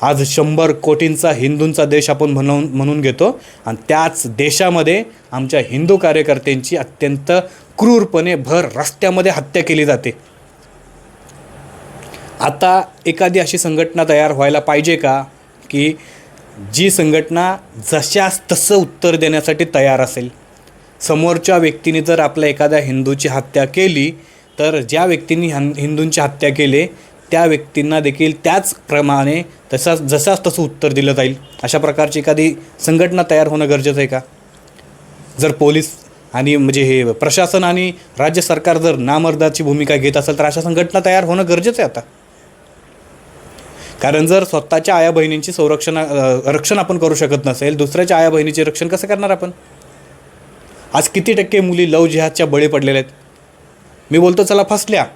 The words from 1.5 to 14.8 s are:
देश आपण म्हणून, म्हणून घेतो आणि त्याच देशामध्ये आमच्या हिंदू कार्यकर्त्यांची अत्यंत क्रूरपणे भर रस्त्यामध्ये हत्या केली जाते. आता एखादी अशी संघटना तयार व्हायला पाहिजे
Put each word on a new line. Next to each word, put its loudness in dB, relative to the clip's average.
देश 2
आपण 0
म्हणून, 0
म्हणून -2
घेतो 0
आणि -6
त्याच 0
देशामध्ये 0
आमच्या -2
हिंदू 2
कार्यकर्त्यांची 0
अत्यंत -4
क्रूरपणे 2
भर -2
रस्त्यामध्ये 0
हत्या -2
केली 0
जाते. 0
आता 2
एखादी 0
अशी -2
संघटना -2
तयार 4
व्हायला 0
पाहिजे 0